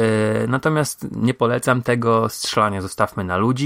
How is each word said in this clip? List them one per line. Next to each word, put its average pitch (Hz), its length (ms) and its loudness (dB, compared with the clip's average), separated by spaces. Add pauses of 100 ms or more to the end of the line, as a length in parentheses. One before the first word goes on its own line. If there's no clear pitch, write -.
(440)
e, 113 40 -2
natomiast 147 640 0
nie 113 220 0
polecam 123 480 0
tego, 117 480 2
strzelanie 104 520 -2
zostawmy 101 420 -2
na 90 140 -2
ludzi, 123 280 0